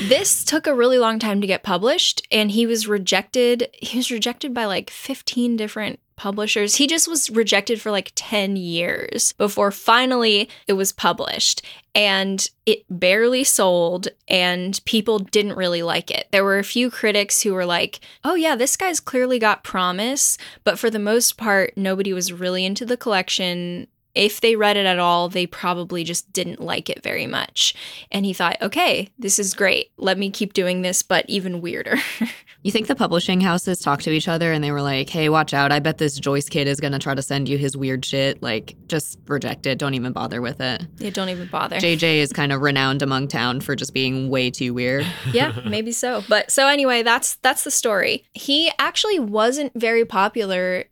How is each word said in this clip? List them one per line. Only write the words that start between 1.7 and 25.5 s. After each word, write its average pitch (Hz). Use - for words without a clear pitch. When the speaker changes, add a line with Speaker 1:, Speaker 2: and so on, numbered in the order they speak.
Speaker 1:
and 214
he 233
was 226
rejected. 208
He -
was 254
rejected 240
by, 240
like, 190
fifteen -
different 214
publishers. 208
He 285
just 320
was 330
rejected 214
for, 220
like, 190
ten 196
years 175
before 202
finally 233
it 202
was 190
published. -
And 196
it 214
barely 214
sold, 180
and 180
people 214
didn't 202
really 175
like 170
it. -
There 196
were 196
a 202
few 240
critics 202
who 202
were 185
like, 175
"Oh 330
yeah, 320
this 247
guy's 359
clearly 254
got 214
promise." 196
But 175
for 233
the 220
most 214
part, 202
nobody 190
was 180
really 180
into 202
the 240
collection. 180
If 214
they 226
read 208
it 202
at 180
all, 175
they 180
probably 175